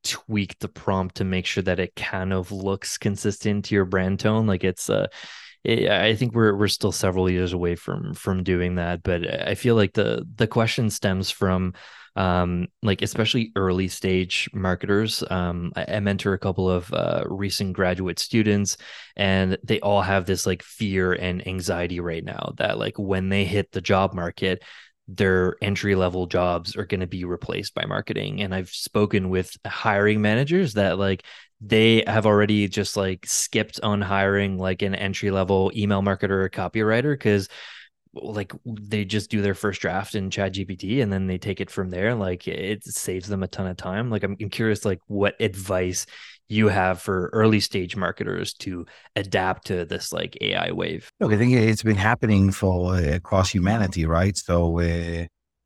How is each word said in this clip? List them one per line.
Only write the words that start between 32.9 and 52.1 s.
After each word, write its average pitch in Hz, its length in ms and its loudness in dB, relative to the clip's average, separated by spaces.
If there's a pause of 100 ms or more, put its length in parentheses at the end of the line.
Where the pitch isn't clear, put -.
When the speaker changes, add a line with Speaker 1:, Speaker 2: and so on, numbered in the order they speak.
Speaker 1:
like, 95 280 -2
skipped - 580 -2
on 104 180 2
hiring, 98 560 2
like, 92 240 -2
an 98 120 -2
entry 98 380 -2
level 95 420 2
email 101 280 0
marketer 98 300 0
or 95 180 0
copywriter, 110 680 0
'cause, 101 300 2 (640)
like, 104 380 -10 (140)
they 104 400 -4
just 101 260 -4
do 107 100 2
their 101 140 2
first 98 240 -4
draft 95 340 -2
in 95 160 -4
Chat 95 220 -2
G 95 140 -6
P 92 100 -8
T 107 260 -2
and 104 100 0
then 95 160 0
they 92 100 -2
take 98 240 -6
it 95 80 -6
from 92 200 -4
there. 98 260 0
Like, 92 340 -4
it 98 340 -4
saves 92 460 -6
them 95 140 -2
a 92 40 -4
ton 95 200 -6
of 90 100 -8
time. 104 320 -6
Like, 107 140 -2
I'm, 98 180 -2
I'm 101 80 -6
curious, 110 340 2
like, 95 240 2
what 101 320 2
advice 92 640 -2 (440)
you 107 180 4
have 92 340 2
for 92 300 -2
early 110 300 6
stage 90 340 -4
marketers 90 600 -4
to 87 300 -8 (300)
adapt 92 520 -2
to 90 180 -2
this, - 260 -8
like, - 300 -6
A - 140 0
I 50 160 -2
wave. 50 380 -6 (120)
Speaker 2:
Look, 139 100 2
I 104 60 4
think 120 160 6
it's 110 280 4
been 110 140 2
happening 101 560 4